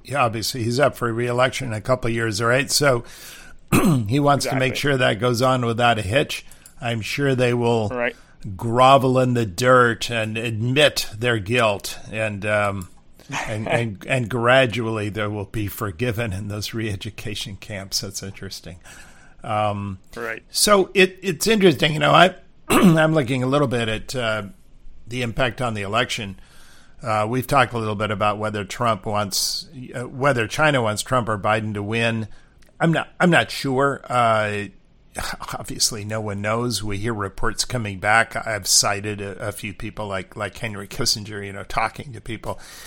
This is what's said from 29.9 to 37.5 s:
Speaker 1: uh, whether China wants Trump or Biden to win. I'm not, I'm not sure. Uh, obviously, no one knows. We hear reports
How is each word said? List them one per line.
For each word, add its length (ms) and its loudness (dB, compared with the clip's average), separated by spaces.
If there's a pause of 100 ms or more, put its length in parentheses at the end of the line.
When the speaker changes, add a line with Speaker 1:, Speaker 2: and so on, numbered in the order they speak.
Speaker 1:
uh, 120 -8
whether 400 0
China 340 2
wants 200 0
Trump 280 0
or 80 0
Biden 380 0
to 80 -4
win. 440 -2 (520)
I'm 120 4
not, 180 -2 (100)
I'm 100 6
not 220 4
sure. 580 0
Uh, 560 2 (920)
obviously, 460 -4
no 160 -6
one 220 -6
knows. 420 -2
We 140 -4
hear 160 -4
reports 500 -2